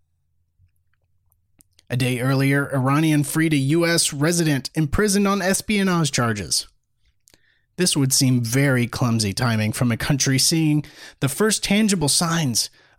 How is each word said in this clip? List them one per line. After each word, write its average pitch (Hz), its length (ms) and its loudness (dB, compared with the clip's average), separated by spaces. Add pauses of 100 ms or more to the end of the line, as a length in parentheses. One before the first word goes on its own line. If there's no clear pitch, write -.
(1900)
A 127 60 -4
day 123 240 -2
earlier, 139 520 0
Iranian 143 520 2
freed 160 280 -2
a 147 60 2
U 151 260 2
S 170 280 0
resident 151 600 0
imprisoned 190 540 0
on 196 140 -2
espionage 190 680 0
charges. 110 560 -2 (1080)
This 180 180 0
would 135 200 0
seem 127 280 2
very 123 440 2
clumsy 113 480 -2
timing 110 380 0
from 120 200 -2
a 113 60 -2
country 135 400 0
seeing 151 440 2 (380)
the 143 80 0
first 208 340 0
tangible 202 460 0
signs 165 600 0 (280)